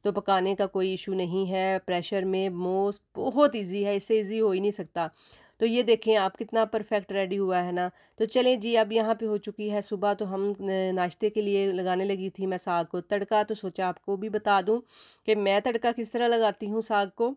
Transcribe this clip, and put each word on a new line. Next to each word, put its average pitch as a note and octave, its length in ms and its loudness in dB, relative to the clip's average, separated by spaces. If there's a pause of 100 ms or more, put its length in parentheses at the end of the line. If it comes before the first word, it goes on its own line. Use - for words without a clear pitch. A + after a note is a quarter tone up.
तो G#3 80 2
पकाने G3 440 0
का G3 120 0
कोई F#3+ 260 0
इशू F#3+ 220 -6
नहीं F#3 320 -2
है। F#3+ 320 0
प्रेशर F#3 460 -2
में F#3+ 260 0
मोस्ट F#3 500 -2 (140)
बहुत C4+ 400 2
ईजी G3+ 280 -4
है, G3+ 120 0
इससे A3 240 2
ईजी G#3+ 200 -2
हो G#3+ 120 4
ही F#3+ 100 0
नहीं G3+ 120 0
सकता। E3+ 360 -6 (500)
तो A3 60 2
ये A#3 180 2
देखें A3 340 4
आप F#3+ 180 0
कितना A3+ 320 0
परफेक्ट G#3 440 -4
रेडी G3 240 -2
हुआ F#3 240 0
है F3+ 120 -2
ना। F3+ 180 -2 (300)
तो A3 80 2
चलें B3+ 320 2
जी, A#3 160 -2
अब A3 180 4
यहाँ A3+ 220 2
पे A3+ 100 -6
हो G#3+ 140 -2
चुकी G#3 300 -8
है G#3 140 -2
सुबह, G3+ 300 -2
तो G#3 120 -4
हम G3 360 -2
न-, F#3+ 340 0
नाश्ते F3+ 340 -2
के G#3+ 120 0
लिए G3 300 2
लगाने F#3 340 0
लगी F#3+ 240 -2
थी F#3+ 160 -6
मैं F#3+ 140 -2
साग E3+ 280 0
को F3+ 160 -6
तड़का, G#3 400 0
तो G#3+ 120 -4
सोचा F#3 320 -4
आपको G3 300 -4
भी G#3 140 -6
बता G#3 300 2
दूँ A3 200 0 (460)
कि A3 100 4
मैं G3+ 240 4
तड़का A#3 320 0
किस A3+ 180 -6
तरह A#3+ 160 0
लगाती A3+ 400 2
हूँ A3 160 -2
साग G3+ 340 0
को। A#3+ 200 0